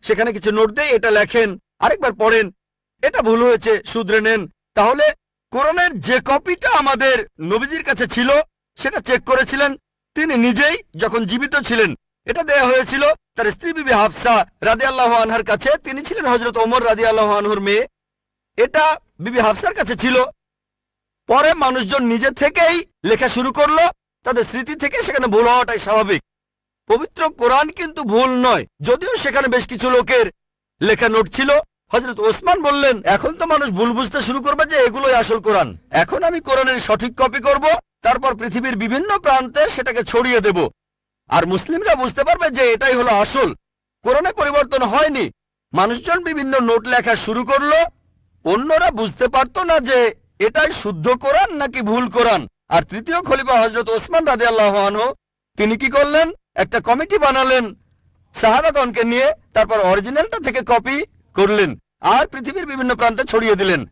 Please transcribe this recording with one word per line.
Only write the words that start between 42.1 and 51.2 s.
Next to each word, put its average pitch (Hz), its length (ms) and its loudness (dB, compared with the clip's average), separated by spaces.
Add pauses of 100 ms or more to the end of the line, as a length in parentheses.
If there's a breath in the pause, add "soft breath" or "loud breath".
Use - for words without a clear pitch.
পারবে 339 260 0
যে 247 220 2
এটাই 254 220 0
হলো 247 160 0
আসল।" 214 440 0 (480)
কোরআনে 294 300 0
পরিবর্তন 285 500 0
হয়নি, 254 480 0 (420)
মানুষজন 240 520 0
বিভিন্ন 269 360 -2
নোট 233 280 0
লেখা 240 280 0
শুরু 226 280 -4
করলো, 285 320 0 (680)
অন্যরা 311 460 0
বুঝতে 226 380 -4
পারত 262 300 -2
না 330 220 2
যে 247 340 0 (240)
এটাই 302 340 0
শুদ্ধ 180 360 -6
কোরআন 277 460 0